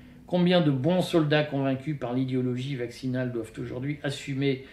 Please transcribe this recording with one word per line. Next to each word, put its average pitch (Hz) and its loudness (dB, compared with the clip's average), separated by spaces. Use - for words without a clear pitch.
Combien 180 4
de 151 4
bons 151 2
soldats 151 4
convaincus 139 -2
par 123 -4
l'idéologie 127 -2
vaccinale 127 -4
doivent 113 -6
aujourd'hui 127 -6
assumer 135 -2